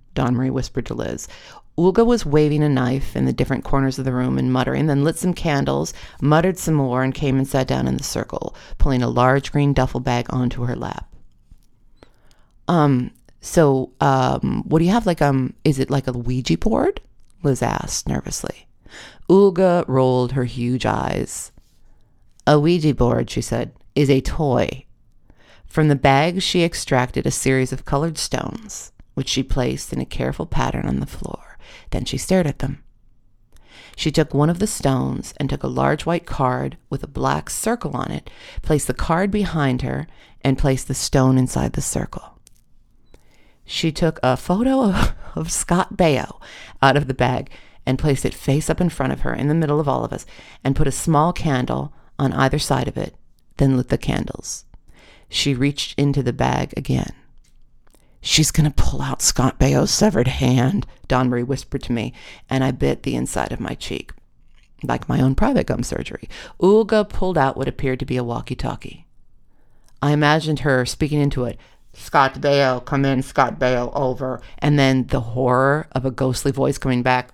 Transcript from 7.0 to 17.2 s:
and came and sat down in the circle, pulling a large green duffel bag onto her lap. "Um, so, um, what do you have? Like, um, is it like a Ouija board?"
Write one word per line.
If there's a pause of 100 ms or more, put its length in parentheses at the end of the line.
and
came
and
sat
down
in
the
circle, (220)
pulling
a
large
green
duffel
bag
onto
her
lap. (1600)
"Um, (280)
so,
um,
what
do
you
have?
Like,
um, (100)
is
it
like
a
Ouija
board?" (420)